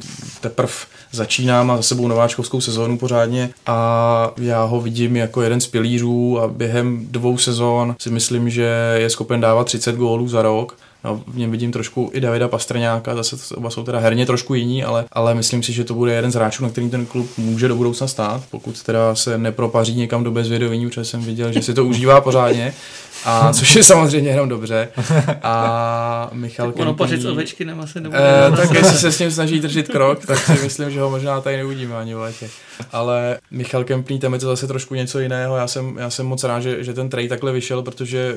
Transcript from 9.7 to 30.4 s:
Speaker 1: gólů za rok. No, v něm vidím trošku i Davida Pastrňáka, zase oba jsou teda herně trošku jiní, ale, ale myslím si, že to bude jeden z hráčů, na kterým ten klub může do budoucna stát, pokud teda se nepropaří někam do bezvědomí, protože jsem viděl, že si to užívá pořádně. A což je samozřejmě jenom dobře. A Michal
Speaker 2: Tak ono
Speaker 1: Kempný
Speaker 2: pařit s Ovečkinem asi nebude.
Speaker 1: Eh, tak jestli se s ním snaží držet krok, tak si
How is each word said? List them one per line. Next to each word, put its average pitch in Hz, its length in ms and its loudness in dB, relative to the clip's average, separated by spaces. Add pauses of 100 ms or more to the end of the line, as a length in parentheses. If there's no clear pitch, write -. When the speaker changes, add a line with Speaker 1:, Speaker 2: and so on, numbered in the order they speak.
Speaker 1:
gólů 120 320 0
za 120 140 2
rok. 110 360 0 (260)
No, 110 240 -6
v 120 100 -10
něm 117 140 -2
vidím 120 200 -2
trošku 117 420 -4
i 135 80 -4
Davida 120 260 0
Pastrňáka, 117 680 -2
zase 117 400 -6
oba 117 140 -6
jsou 117 140 -8
teda 120 160 -4
herně 113 260 2
trošku 123 280 -2
jiní, 123 300 0
ale, 117 280 -2
ale 117 240 2
myslím 117 280 -2
si, 117 100 -4
že 120 100 -2
to 117 100 -4
bude 120 200 2
jeden 120 180 0
z 120 40 -2
hráčů, 110 280 0
na 120 60 -2
kterým 120 200 -4
ten 123 160 -2
klub 123 320 -4
může 113 300 0
do 120 80 2
budoucna 120 320 0
stát, 117 440 -4
pokud 113 320 -12
teda 113 320 2
se 113 220 -2
nepropaří 113 580 0
někam 120 280 0
do 120 80 -2
bezvědomí, 117 560 0
protože 120 180 -6
jsem 117 160 -6
viděl, 113 300 -4
že 127 100 2
si 120 120 -4
to 127 120 4
užívá 127 360 6
pořádně. 127 520 2 (560)
A 113 240 6
což - 220 4
je 220 80 10
samozřejmě 151 460 6
jenom 135 200 2
dobře. 113 400 -2 (540)
A 117 920 0
Michal 120 340 -6
Speaker 2:
Tak 120 80 -6
ono - 100 -2
Speaker 1:
Kempný 151 120 0
Speaker 2:
pařit 151 240 0
s 123 40 -4
Ovečkinem 160 560 -6
asi 156 200 -12
nebude. 139 460 6
Speaker 1:
Eh, 151 80 6
tak 170 180 4
jestli 165 240 8
se 156 140 2
s 156 80 -2
ním 170 120 2
snaží 160 280 0
držet 151 280 -2
krok, 139 380 2
tak 139 120 0
si 139 260 4